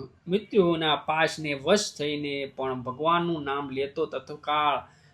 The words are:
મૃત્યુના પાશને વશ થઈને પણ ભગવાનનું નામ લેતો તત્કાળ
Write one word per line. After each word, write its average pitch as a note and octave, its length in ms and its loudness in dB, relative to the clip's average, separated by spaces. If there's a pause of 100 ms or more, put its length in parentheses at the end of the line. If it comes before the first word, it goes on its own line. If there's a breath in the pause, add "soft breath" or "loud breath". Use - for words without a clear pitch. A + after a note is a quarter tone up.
(280)
મૃત્યુના E3+ 680 2
પાશને D#3 580 0
વશ D#3+ 440 2
થઈને D3 580 -4
પણ C3 260 -4
ભગવાનનું D#3+ 640 0
નામ C#3 260 -4
લેતો C#3 360 -4
તત્કાળ D3 840 -2 (260 soft breath)